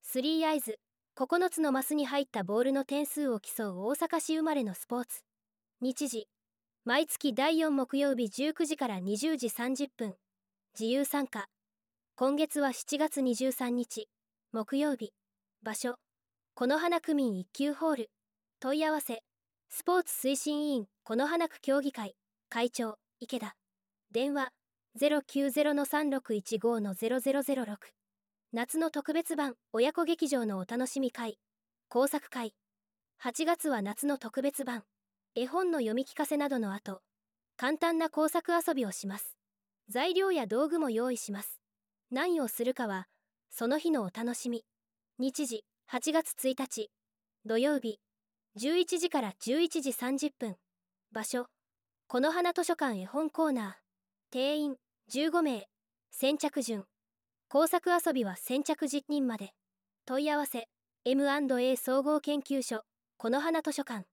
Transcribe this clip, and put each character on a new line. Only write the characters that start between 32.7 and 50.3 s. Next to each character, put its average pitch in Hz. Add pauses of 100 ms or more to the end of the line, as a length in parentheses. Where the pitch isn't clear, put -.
八 262
月 330
は 240
夏 208
の 285
特 240
別 277
版、 240 (520)
絵 240
本 349
の 320
読 220
み 262
聞 -
か 302
せ 302
な 285
ど 262
の 202
後、 196 (560)
簡 294
単 339
な 320
工 311
作 349
遊 339
び 262
を 196
し -
ま 196
す。 - (500)
材 254
料 381
や 277
道 240
具 330
も 302
用 233
意 247
し -
ま 202
す。 - (520)
何 320
を 247
す -
る 254
か 240
は、 190 (440)
そ 233
の 285
日 330
の 269
お 190
楽 233
し -
み。 233 (540)
日 262
時、 226 (220)
八 262
月 311
一 262
日、 226 (560)
土 220
曜 277
日、 220 (560)
十 277
一 359
時 339
か 285
ら 208
十 262
一 339
時 269
三 254
十 285